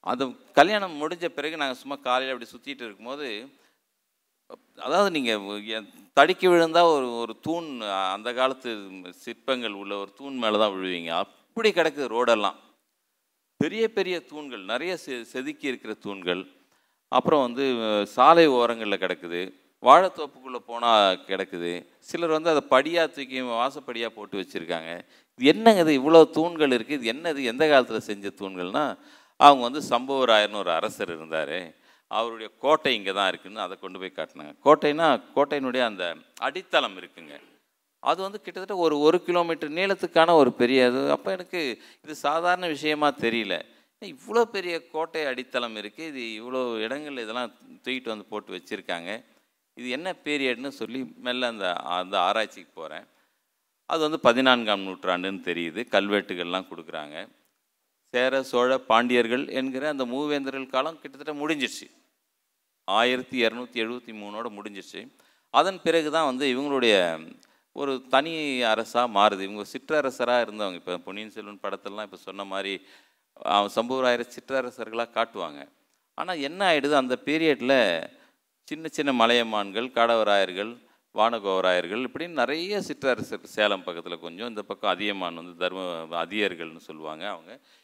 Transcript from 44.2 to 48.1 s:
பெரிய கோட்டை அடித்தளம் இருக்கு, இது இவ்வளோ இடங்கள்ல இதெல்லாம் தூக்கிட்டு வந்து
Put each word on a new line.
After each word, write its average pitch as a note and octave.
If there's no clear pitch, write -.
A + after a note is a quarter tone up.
பெரிய F#3
கோட்டை D#3+
அடித்தளம் B2
இருக்கு, G#2+
இது A#2
இவ்வளோ B2+
இடங்கள்ல B2+
இதெல்லாம் A2+
தூக்கிட்டு B2+
வந்து G#2+